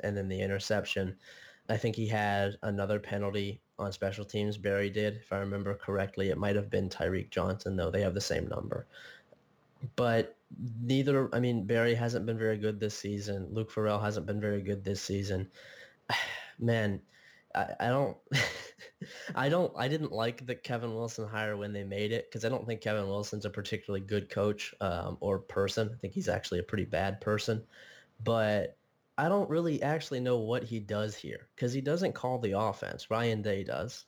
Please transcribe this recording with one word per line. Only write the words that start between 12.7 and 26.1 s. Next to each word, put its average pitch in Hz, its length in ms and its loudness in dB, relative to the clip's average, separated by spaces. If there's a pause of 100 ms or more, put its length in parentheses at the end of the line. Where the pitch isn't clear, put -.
this 104 160 -2
season. 101 560 -2
Luke 110 200 -2
Farrell 104 280 2
hasn't 104 280 0
been 104 120 -2
very 104 220 0
good 98 220 -2
this 98 180 -2
season. 95 480 0 (600)
<sighs> - 500 -4
Man, 110 420 2 (540)
I, 98 100 0 (140)
I 107 80 0
don't, 131 280 2 (160)
<laughs> - 1040 -6
I 135 140 2
don't, 175 260 4
I 120 120 0
didn't 156 240 0
like 117 340 -2
the 123 80 -4
Kevin 120 400 -4
Wilson 113 340 -4
hire 107 300 -2
when 104 160 -4
they 101 100 -4
made 101 280 0
it, - 180 -2
'cause 110 160 -4
I 113 40 2
don't 113 180 -2
think 113 140 -4
Kevin 107 260 0
Wilson's 104 380 -2
a 104 40 -4
particularly 98 560 -4
good 101 240 0
coach, 104 520 0
um, 92 380 -2
or 95 200 2
person. 107 520 0
I 120 60 -8
think 92 160 -6